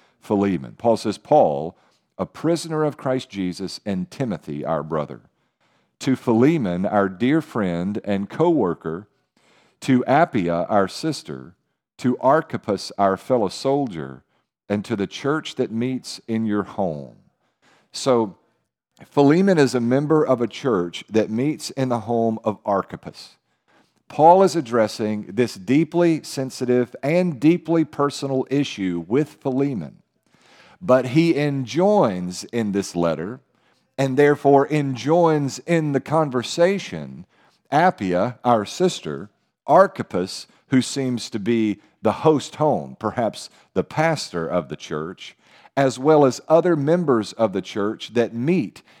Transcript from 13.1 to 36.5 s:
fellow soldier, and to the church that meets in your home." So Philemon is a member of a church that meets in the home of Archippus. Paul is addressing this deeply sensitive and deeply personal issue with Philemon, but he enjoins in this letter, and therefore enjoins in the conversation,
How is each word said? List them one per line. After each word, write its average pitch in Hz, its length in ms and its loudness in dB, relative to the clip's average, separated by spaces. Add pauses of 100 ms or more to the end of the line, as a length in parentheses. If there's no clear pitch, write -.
fellow 113 320 0
soldier, 92 760 -4 (460)
and 104 160 -2
to 117 100 -4
the 98 140 -4
church - 480 -6
that 110 160 -4
meets 123 560 -6
in 113 180 -2
your 104 160 -2
home." 73 540 -8 (720)
So 117 460 0 (680)
Philemon 165 540 4
is 127 160 4
a 123 60 2
member 147 440 2
of 123 160 0
a 117 60 -2
church 92 640 -2
that 110 180 2
meets 127 420 -4
in 131 180 -4
the 120 120 -2
home 113 440 -2
of 104 200 -2
Archippus. - 720 -6 (680)
Paul 175 380 6
is 180 100 2
addressing 113 720 -2
this 110 300 -2
deeply 156 680 2
sensitive 123 800 -2
and 160 380 0
deeply 165 440 2
personal 135 640 -2
issue 95 600 -2
with 143 220 0
Philemon, 131 720 -4 (800)
but 127 260 2
he 156 280 2
enjoins 135 1120 0
in 113 260 -4
this 95 240 -2
letter, 85 460 -2 (580)
and 135 180 0
therefore 143 500 6
enjoins 147 1000 0
in 160 240 0
the 135 100 0
conversation, 127 1300 -2 (460)